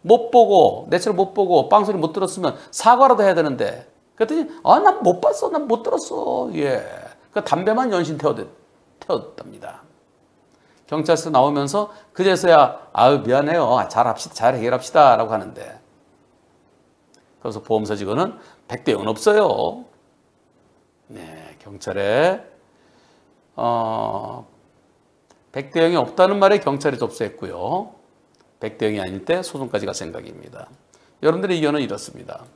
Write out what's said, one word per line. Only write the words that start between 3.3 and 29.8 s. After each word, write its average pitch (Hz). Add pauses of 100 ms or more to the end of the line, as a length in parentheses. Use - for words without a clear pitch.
되는데. 127 (240)
그랬더니 302 (160)
"아, 247
난 -
못 180
봤어. -
난 302
못 226
들었어." -
예. 143 (460)
그 208
담배만 220
연신 165
태워댔-, 113 (540)
태웠답니다. - (1040)
경찰서 156
나오면서 143 (220)
그제서야 175
"아유, 131
미안해요. 131
아, 101
잘 120
합시다. -
잘 123
해결합시다."라고 120
하는데. - (1700)
그래서 113
보험사 107
직원은 113 (280)
백 123
대 135
영은 101
없어요. 208 (1200)
네, 80
경찰에, 104 (1120)
어, 110 (1040)
백 139
대 165
영이 165
없다는 185
말에 196
경찰에 139
접수했고요. 107 (680)
백 107
대 110
영이 107
아닐 95
때 180
소송까지 123